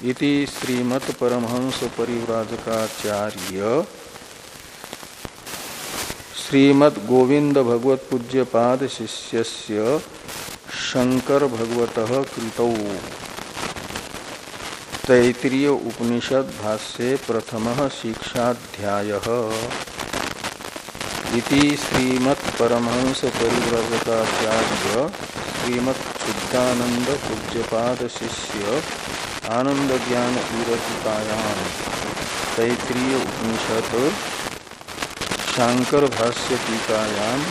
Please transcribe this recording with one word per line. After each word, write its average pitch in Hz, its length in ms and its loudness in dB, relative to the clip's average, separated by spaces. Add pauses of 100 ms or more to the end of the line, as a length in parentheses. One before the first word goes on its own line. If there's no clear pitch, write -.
इति 143 440 2 (120)
श्रीमत् 123 440 0
परमहंस 123 800 0
परिव्राजकाचार्य 110 2000 -2 (2750)
श्रीमद् 139 580 8
गोविंद 139 500 6
भगवत 127 540 4
पूज्यपाद 123 760 2
शिष्यस्य 113 1120 -2 (880)
शंकर 131 540 4
भगवतः 117 760 0
कृतौ 117 520 0 (2250)
तैत्रीय 127 600 6
उपनिषद 120 840 0 (100)
भाष्ये 113 520 -2
प्रथमः 120 720 0
शिक्षाध्यायः। 110 1600 -2 (1800)
इति 143 380 4
श्रीमत् 131 640 2
परमहंस 120 840 2
परिव्राजकाचार्य 113 1900 2 (520)
श्रीमत् 123 340 0
शुद्धानंद 123 1120 0
पूज्यपाद 117 1000 -2
शिष्य 113 760 -4 (680)
आनंद 131 580 2
ज्ञान 123 260 2
विरचितायां 110 1200 -2 (1040)
तैत्रीय 123 580 2
उपनिषद 113 960 0 (1400)
शांकर 127 500 4
भाष्य 120 520 0
टीकायां 110 920 0